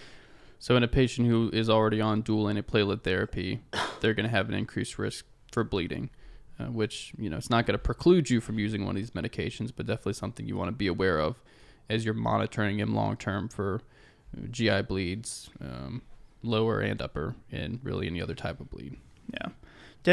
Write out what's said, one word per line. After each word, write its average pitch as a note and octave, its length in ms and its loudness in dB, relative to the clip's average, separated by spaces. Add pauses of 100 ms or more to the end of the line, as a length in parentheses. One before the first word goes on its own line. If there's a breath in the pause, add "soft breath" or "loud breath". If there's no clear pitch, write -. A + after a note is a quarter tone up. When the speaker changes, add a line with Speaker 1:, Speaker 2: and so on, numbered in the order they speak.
(580 loud breath)
Speaker 1:
So - 180 4
in B2 60 6
a A#2+ 60 2
patient A#2+ 400 4
who A2+ 240 4
is A2 180 2
already A2 300 6
on G#2+ 220 2
dual G#2+ 240 2
antiplatelet G#2 560 2
therapy, F#2+ 580 -2 (120)
<coughs> - 280 -4
they're A2 140 2
gonna A2 140 0
have A2 200 2
an G#2+ 60 -4
increased - 440 -4
risk G2+ 260 -6 (280)
for A#2 100 2
bleeding, F2 480 -4 (480 soft breath)
uh, A2 80 -6
which, A2+ 500 -4
you G#2 140 -6
know, D#2 60 -6
it's - 140 -6
not A#2 160 4
gonna G2+ 120 0
preclude E3+ 520 4
you A#2+ 100 4
from A2 180 -6
using G#2 260 -2
one G2 120 -2
of G2 40 -4
these A2+ 120 -8
medications, - 640 -4
but - 120 -8
definitely G#2+ 280 -2
something G#2 340 -8
you G2+ 80 -4
wanna F#2 160 -2
be G#2 160 -2
aware F2 320 4
of D#2 200 2 (500 soft breath)
as A2+ 140 0
you're A2 80 0
monitoring G#2+ 680 0
him G#2+ 140 0
long-term G#2 540 0
for, G2+ 320 -4 (560 soft breath)
uh, - 140 -10
G A#2 180 2
I G2+ 140 4
bleeds, G2 680 -4 (120)
um, C2+ 420 -8 (400)
lower A2 380 2
and G#2 200 0
upper, B2+ 340 -4 (160)
and - 320 -6
really F#2+ 240 -4
any F2 140 -4
other - 140 -4
type - 260 -8
of - 80 -14
bleed. - 300 -14 (340)
Speaker 2:
Yeah. - 160 -6 (540 loud breath)
De-, F3 100 8